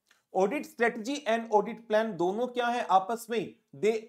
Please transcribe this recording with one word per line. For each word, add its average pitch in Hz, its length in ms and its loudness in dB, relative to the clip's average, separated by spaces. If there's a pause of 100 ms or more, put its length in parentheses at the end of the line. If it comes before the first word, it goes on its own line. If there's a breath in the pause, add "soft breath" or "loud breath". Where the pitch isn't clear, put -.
(340)
Audit 202 320 2
strategy 233 520 -2 (100)
and 226 240 0
audit 214 380 2
plan 220 280 2
दोनों 196 300 0
क्या 247 200 -2
है 240 240 0
आपस 190 380 2
में? 220 260 -4 (200)
They 202 200 2 (140)